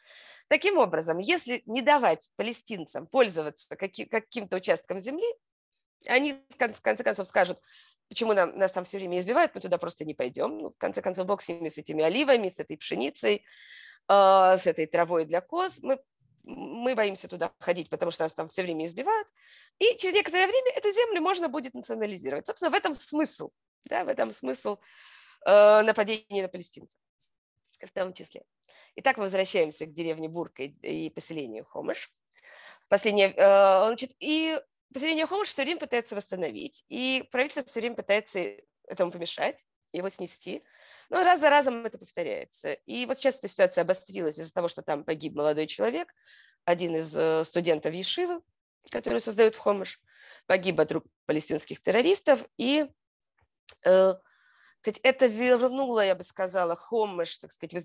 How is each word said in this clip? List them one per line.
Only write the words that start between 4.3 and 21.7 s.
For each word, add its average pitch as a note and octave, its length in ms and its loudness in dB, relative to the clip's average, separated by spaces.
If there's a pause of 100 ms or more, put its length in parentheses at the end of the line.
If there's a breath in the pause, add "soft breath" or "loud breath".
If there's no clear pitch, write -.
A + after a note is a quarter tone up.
участком F3+ 420 -2
земли, D4 280 -6 (800)
они C#4 260 0 (160)
в - 80 -20
кон-, A3+ 160 -2
в - 80 -20
конце A3+ 220 -2
концов G3+ 240 -2
скажут: F3+ 320 0 (500 soft breath)
«Почему A3 240 0
нам, F#3 240 2
нас F#3+ 140 2
там F3+ 140 -6
всё G3 140 -12
время F3+ 200 -4
избивают, B3 360 0
мы G3 60 -12
туда F3+ 160 -2
просто E3+ 280 -10
не D3+ 100 -8
пойдём». C#3+ 440 -4
Ну, D#4 120 -10
в - 60 -20
конце G3 240 -4
концов, F#3 260 -4
бог G3 140 -2
с - 80 -10
ними, E3+ 200 -8
с - 80 -10
этими D#3 260 -2
оливами, A#3 460 2
с - 100 -10
этой D#3 180 -12
пшеницей, G#3 680 -2 (640 loud breath)
э, F#3+ 500 8
с F#3 80 -4
этой D#3+ 200 0
травой E3+ 380 0
для E3 160 -2
коз. F4 420 -6
Мы, C4+ 160 -2 (460)
мы A#3+ 500 -6
боимся G3+ 320 -2
туда E3+ 320 -6
ходить, F3 300 -4
потому E3+ 220 -4
что - 140 -4
нас D#3+ 80 -6
там D#3+ 160 -8
всё F#3 140 -4
время D#3+ 240 -6
избивают. F4+ 400 -4 (520 soft breath)
И A4+ 200 4
через F#4 160 -2
некоторое F#4 320 2
время B4+ 300 2
эту G#4 140 0
землю G#4 300 0
можно F4 280 0
будет C4 260 -8